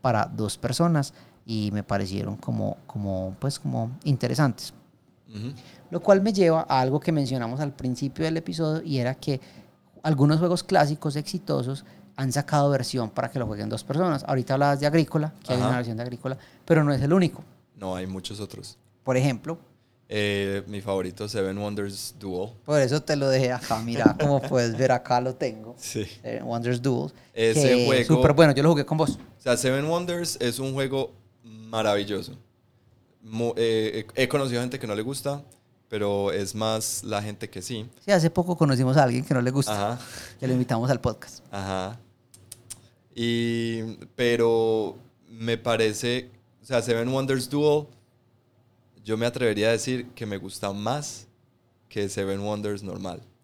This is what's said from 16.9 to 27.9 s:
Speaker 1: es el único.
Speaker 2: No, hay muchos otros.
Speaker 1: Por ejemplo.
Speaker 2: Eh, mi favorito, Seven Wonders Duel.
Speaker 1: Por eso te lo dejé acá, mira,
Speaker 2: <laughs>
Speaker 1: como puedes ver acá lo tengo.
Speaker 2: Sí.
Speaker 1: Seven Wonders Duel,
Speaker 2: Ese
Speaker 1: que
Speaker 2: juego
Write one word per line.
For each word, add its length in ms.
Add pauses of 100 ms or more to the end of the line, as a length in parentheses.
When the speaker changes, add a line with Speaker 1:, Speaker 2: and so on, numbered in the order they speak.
Speaker 1:
es 80
el 120
único. 320 (320)
Speaker 2:
No, 180
hay 140
muchos 320
otros. 360 (280)
Speaker 1:
Por 120
ejemplo. 420 (520)
Speaker 2:
Eh, 560
mi 140
favorito, 480
Seven 300
Wonders 600
Duel. 300 (160)
Speaker 1:
Por 160
eso 220
te 120
lo 140
dejé 240
acá, 300
mira, 340
Speaker 2:
<laughs> 20
Speaker 1:
como 220
puedes 340
ver 160
acá 300
lo 140
tengo. 420
Speaker 2:
Sí. 300 (160)
Speaker 1:
Seven 220
Wonders 360
Duel, 320 (220)
Speaker 2:
Ese 260 (160)
Speaker 1:
que 80
Speaker 2:
juego 200 (120)